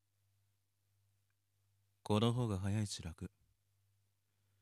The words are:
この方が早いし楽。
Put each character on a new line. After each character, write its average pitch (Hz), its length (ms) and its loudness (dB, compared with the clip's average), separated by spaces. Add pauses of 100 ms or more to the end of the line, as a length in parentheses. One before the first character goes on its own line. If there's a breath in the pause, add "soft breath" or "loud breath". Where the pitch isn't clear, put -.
(2000)
こ 104 160 2
の 117 140 4
方 120 140 0
が 98 120 -2
早 101 200 0
い 107 60 0
し - 160 -6
楽。 85 300 -10 (1300)